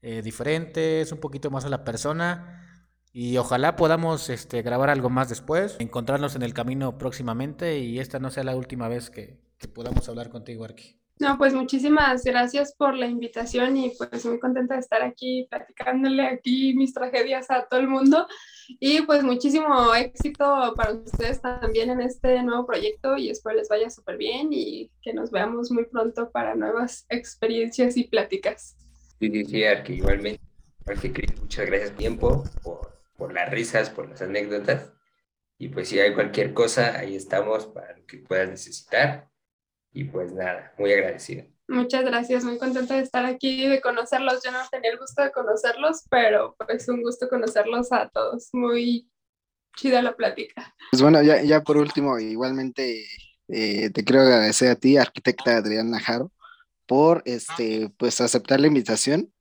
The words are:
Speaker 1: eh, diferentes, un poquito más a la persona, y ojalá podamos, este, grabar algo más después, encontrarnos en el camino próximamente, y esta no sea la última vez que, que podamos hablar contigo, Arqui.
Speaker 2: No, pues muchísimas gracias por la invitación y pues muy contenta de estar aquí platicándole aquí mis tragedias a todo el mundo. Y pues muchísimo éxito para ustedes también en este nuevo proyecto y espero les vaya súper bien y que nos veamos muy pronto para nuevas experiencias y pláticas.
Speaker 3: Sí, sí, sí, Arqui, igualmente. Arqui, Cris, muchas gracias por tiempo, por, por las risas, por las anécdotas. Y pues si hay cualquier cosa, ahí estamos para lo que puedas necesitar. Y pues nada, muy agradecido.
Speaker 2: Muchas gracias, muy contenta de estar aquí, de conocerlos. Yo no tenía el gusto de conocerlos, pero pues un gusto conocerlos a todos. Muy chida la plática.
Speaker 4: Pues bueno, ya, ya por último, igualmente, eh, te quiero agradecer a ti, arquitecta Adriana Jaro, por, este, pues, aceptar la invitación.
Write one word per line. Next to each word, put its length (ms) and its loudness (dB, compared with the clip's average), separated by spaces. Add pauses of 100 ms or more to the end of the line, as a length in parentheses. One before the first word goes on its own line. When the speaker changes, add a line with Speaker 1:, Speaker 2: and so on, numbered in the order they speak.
Speaker 1:
eh, 200 -10
diferentes, 880 -4
un 80 -12
poquito 320 -8
más 140 -6
a 40 -8
la 140 -4
persona, 800 -6 (460)
y 260 -4
ojalá 380 2
podamos, 540 0
este, 320 -6
grabar 280 0
algo 200 0
más 200 0
después, 500 -4
encontrarnos 560 -4
en 80 -6
el 100 -6
camino 440 -6
próximamente, 800 -6
y 200 -6
esta 200 -8
no 100 -6
sea 140 -8
la 120 -4
última 320 -8
vez 220 -6
que, 300 -20 (180)
que 100 -18
podamos 420 -2
hablar 200 -12
contigo, 340 -14
Arqui. 360 -20 (200)
Speaker 2:
No, 180 0
pues 160 4
muchísimas 720 2
gracias 500 0
por 220 0
la 100 -2
invitación 680 -2
y 140 0
pues 360 -8
muy 140 -2
contenta 360 -2
de 40 -2
estar 220 -2
aquí 480 -4
platicándole 760 0
aquí 500 0
mis 180 2
tragedias 580 -2
a 140 0
todo 160 2
el 80 2
mundo. 360 6 (540)
Y 220 2
pues 200 4
muchísimo 720 4
éxito 840 0
para 160 0
ustedes 480 -6
también 480 -2
en 100 -2
este 420 0
nuevo 240 -2
proyecto 520 -2
y 120 -4
espero 280 -4
les 100 -2
vaya 220 0
súper 260 -12
bien 360 -4
y 400 -6 (100)
que 120 -10
nos 160 -6
veamos 420 -4
muy 160 0
pronto 440 -4
para 240 -4
nuevas 540 -4
experiencias 880 -2
y 80 0
pláticas. 720 -2 (420)
Speaker 3:
Sí, 100 0
sí, 140 -2
sí, 220 0
Arqui, 300 2
igualmente. 460 0 (460)
Arqui, 240 -6
Cris, 300 -2
muchas 240 -4
gracias 240 -2
por 100 -18
tiempo, 440 0 (200)
por, 380 -14 (160)
por 160 -10
las 160 -2
risas, 400 -2
por 180 -12
las 140 -14
anécdotas. 720 -4 (640)
Y 100 -12
pues 220 -8
si 100 0
hay 140 4
cualquier 400 -2
cosa, 440 2
ahí 200 -8
estamos 480 -2
para 320 -18
lo 80 -20
que 140 -20
puedas 280 -2
necesitar. 840 -4 (640)
Y 140 -10
pues 280 -8
nada, 440 -8
muy 160 2
agradecido. 520 -2 (220)
Speaker 2:
Muchas 360 0
gracias, 400 -2
muy 140 -4
contenta 380 -4
de 60 0
estar 240 -2
aquí, 420 -2
de 140 2
conocerlos. 600 0
Yo 80 -6
no 80 -6 (120)
tenía 200 -2
el 60 -4
gusto 240 -4
de 100 2
conocerlos, 800 0
pero 480 4
pues 300 -6
un 140 -2
gusto 280 -4
conocerlos 640 0
a 180 0
todos. 440 -4
Muy 560 0 (680)
chida 240 4
la 140 0
plática. 580 -4 (180)
Speaker 4:
Pues 100 6
bueno, 200 10
ya, 220 8
ya 200 6
por 140 4
último, 420 2
igualmente, 840 -4 (420)
eh, 440 0
te 120 -4
quiero 180 6
agradecer 500 6
a 40 4
ti, 220 6
arquitecta 600 2
Adriana 420 0
Jaro, 320 -2 (560)
por, 380 6
este, 720 -4
pues, 220 0
aceptar 400 2
la 80 6
invitación. 720 2